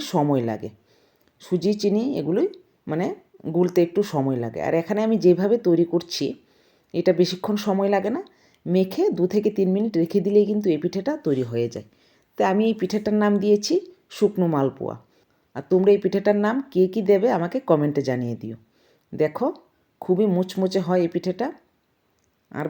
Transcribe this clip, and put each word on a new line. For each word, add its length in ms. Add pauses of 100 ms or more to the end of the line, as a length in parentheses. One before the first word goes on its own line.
(140)
সময় 360
লাগে। 200 (720)
সুজি, 300 (100)
চিনি 220 (160)
এগুলোই 280 (440)
মানে 140 (500)
গুলতে 320
একটু 140 (120)
সময় 300
লাগে। 240
আর 140
এখানে 260
আমি 80 (100)
যেভাবে 300 (120)
তৈরি 260
করছি, 320 (680)
এটা 260
বেশিক্ষণ 360 (120)
সময় 280
লাগে 200
না, 60 (440)
মেখে 380 (140)
দু 60 (100)
থেকে 240
তিন 180
মিনিট 260
রেখে 240
দিলেই 260
কিন্তু 220
এই 100
পিঠেটা 300 (120)
তৈরি 260
হয়ে 220
যায়। 140 (500)
তো 40 (100)
আমি 180
এই 100
পিঠেটার 440
নাম 100 (100)
দিয়েছি 300 (440)
শুকনো 380
মালপোয়া। 400 (600)
আর 160
তোমরা 240
এই 80
পিঠেটার 420
নাম 100 (160)
কে 120 (100)
কী 80 (100)
দেবে 160 (100)
আমাকে 200 (120)
কমেন্টে 400
জানিয়ে 320
দিও। 160 (560)
দেখো, 340 (540)
খুবই 240 (100)
মুচমুচে 520
হয় 180
এই 80
পিঠেটা, 340 (1040)
আর 180